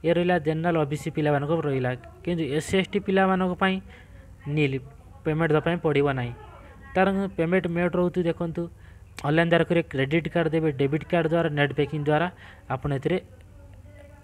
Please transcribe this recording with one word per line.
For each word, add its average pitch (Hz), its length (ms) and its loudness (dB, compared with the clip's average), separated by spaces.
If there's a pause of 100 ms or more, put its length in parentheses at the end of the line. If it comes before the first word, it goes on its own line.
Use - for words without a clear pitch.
ଏ 160 80 2
ରହିଲା 175 260 2
ଜେନେରାଲ, 160 380 0
ଓ 151 80 2
ବି 147 120 -4
ସି - 140 -6
ପିଲାମାନଙ୍କ 147 400 0
ରହିଲା, 139 400 0 (320)
କିନ୍ତୁ 170 200 -2
ଏସ୍ 147 220 -2
ସି, 196 120 0
ଏସ୍ 185 140 0
ଟି 202 80 0
ପିଲାମାନଙ୍କ 190 540 2
ପାଇଁ 190 220 0 (720)
ନିଲ୍, 143 320 0 (460)
ପେମେଣ୍ଟ 156 260 0
ଦେବା 151 80 4
ପାଇଁ 170 180 -2
ପଡ଼ିବ 143 340 2
ନାହିଁ। 120 220 -4 (640)
ତାର 190 120 4 (300)
ପେମେଣ୍ଟ 175 300 2
ମେଥଡ୍ 175 280 0
ରହୁଛି, 180 280 0
ଦେଖନ୍ତୁ, 165 380 -2 (640)
ଅନଲାଇନ୍ 165 240 2
ଦ୍ୱାରା 170 160 4
କରିବେ, 170 240 2
କ୍ରେଡିଟ୍ 143 400 0
କାର୍ଡ଼ 160 200 0
ଦେବେ, 160 220 2
ଡେବିଟ୍ 139 340 -2
କାର୍ଡ଼ 170 240 2
ଦ୍ୱାରା, 165 200 2
ନେଟ୍ 143 240 0
ବ୍ୟାଙ୍କିଂ 147 300 -2
ଦ୍ୱାରା 151 240 2 (420)
ଆପଣ 131 240 -4
ଏଥିରେ 151 240 0 (1080)